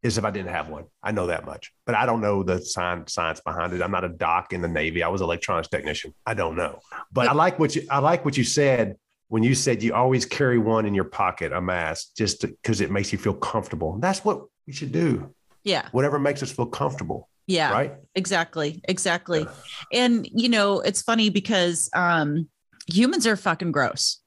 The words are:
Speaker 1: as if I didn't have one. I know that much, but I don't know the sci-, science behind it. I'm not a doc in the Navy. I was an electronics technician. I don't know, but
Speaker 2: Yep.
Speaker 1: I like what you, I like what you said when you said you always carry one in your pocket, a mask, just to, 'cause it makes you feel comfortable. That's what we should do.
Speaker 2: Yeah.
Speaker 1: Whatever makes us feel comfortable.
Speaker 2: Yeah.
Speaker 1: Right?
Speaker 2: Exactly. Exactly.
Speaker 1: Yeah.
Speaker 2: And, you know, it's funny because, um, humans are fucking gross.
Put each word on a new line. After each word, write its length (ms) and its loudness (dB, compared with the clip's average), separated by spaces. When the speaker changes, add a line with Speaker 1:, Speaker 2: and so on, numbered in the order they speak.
Speaker 1:
as 140 0
if 80 -2
I 60 0
didn't 180 -8
have 200 -4
one. 160 -12
I 100 -6
know 160 -2
that 180 -4
much, 260 -16
but 100 0
I 100 4
don't 160 0
know 220 0
the 140 0
sci-, 500 -4
science 320 -2
behind 340 -4
it. 80 -4
I'm 100 -2
not 120 -2
a 60 -4
doc 440 -2
in 80 -4
the 60 -2
Navy. 340 -2
I 60 0
was 140 -2
an 40 0
electronics 440 -2
technician. 440 -6
I 100 -4
don't 200 -2
know, 240 -4
but 120 2
Speaker 2:
Yep. 80 4
Speaker 1:
I 40 2
like 240 4
what 160 2
you, 140 -2
I 100 2
like 260 2
what 120 0
you 60 2
said 520 2
when 140 2
you 120 6
said 260 0
you 140 0
always 300 4
carry 340 2
one 260 4
in 80 0
your 120 2
pocket, 480 -2
a 80 -2
mask, 560 -2
just 240 0
to, 120 -4
'cause 180 0
it 100 0
makes 200 -2
you 60 -2
feel 160 0
comfortable. 680 -4
That's 260 0
what 180 0
we 60 -14
should 180 -8
do. 420 0
Speaker 2:
Yeah. 300 -2
Speaker 1:
Whatever 260 2
makes 240 0
us 80 -8
feel 160 -2
comfortable. 600 -6
Speaker 2:
Yeah. 260 2
Speaker 1:
Right? 200 0
Speaker 2:
Exactly. 720 -2
Exactly. 540 0
Speaker 1:
Yeah. 640 -4
Speaker 2:
And, 260 2
you 160 0
know, 320 4
it's 220 0
funny 280 4
because, 640 0
um, 540 2
humans 400 4
are 80 4
fucking 380 -2
gross. 540 0